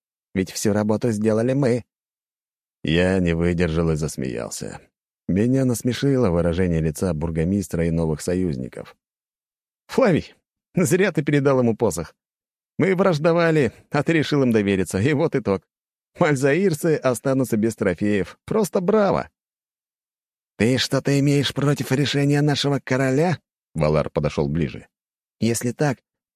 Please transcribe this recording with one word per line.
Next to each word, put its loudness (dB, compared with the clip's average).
ведь -2
всю -2
работу 0
сделали 0
мы". 0
Я 2
не 0
выдержал 0
и 0
засмеялся. -8
Меня 0
насмешило 0
выражение 0
лица -2
бургомистра -2
и 0
новых -2
союзников. -6
"Флавий, 0
зря 2
ты -2
передал 2
ему 2
посох. -2
Мы 2
враждовали, 2
а 0
ты 0
решил 2
им 2
довериться, 2
и 2
вот 0
итог". -2
Мальзаирцы 2
останутся 0
без 0
трофеев. -2
Просто -2
браво! 0
"Ты 2
что-то 0
имеешь 2
против -2
решения 0
нашего 0
короля?" 0
Валар 0
подошел -2
ближе. -4
"Если -2
так, -2